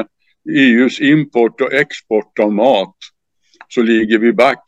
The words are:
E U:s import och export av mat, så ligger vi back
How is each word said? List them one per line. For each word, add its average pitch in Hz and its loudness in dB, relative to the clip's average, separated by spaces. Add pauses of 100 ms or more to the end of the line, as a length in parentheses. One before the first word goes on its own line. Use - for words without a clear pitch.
(500)
E 139 2
U:s 120 0
import 139 0
och - -4
export - -4
av 107 0
mat, 104 0 (720)
så - -4
ligger 110 0
vi 113 0
back 120 0